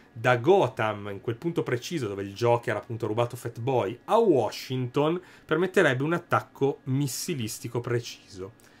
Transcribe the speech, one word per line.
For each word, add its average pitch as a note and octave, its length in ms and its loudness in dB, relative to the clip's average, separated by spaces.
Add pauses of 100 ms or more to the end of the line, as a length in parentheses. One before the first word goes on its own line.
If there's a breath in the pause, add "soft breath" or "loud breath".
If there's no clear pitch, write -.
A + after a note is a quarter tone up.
(120)
da B2 240 2
Gotham, A2+ 720 2
in G2+ 100 -10
quel A#2 160 -4
punto E3 260 -4
preciso B2+ 460 -4
dove G2+ 160 -4
il G2 100 -10
Joker A#2 400 2
ha G#2 60 -2
appunto A2+ 260 -6
rubato A#2 300 -2
Fat A#2 240 -12
Boy, A2+ 460 0
a G#3 120 4
Washington, C#3+ 1040 2 (240 loud breath)
permetterebbe D#3 580 2
un D#3 100 0
attacco - 720 -2
missilistico C3 960 -4
preciso. A#2 880 -8 (120)